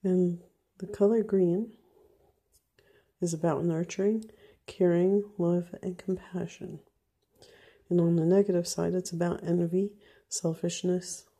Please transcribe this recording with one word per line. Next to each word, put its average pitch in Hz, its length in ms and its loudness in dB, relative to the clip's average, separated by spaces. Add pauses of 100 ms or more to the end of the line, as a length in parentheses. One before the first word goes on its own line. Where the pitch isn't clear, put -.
And 180 380 2 (380)
the 190 100 -10
color 214 340 2
green 190 480 0 (1500)
is 170 120 -2
about 156 320 0
nurturing, 185 600 0 (420)
caring, 185 560 4 (160)
love, 175 420 0
and 185 160 -6
compassion. 175 840 -8 (1080)
And 175 120 4
on 170 160 4
the 160 100 2
negative 185 400 4
side, 175 280 -2
it's 185 180 -4
about 175 320 -4
envy, 175 480 0 (360)
selfishness. - 1000 -4 (140)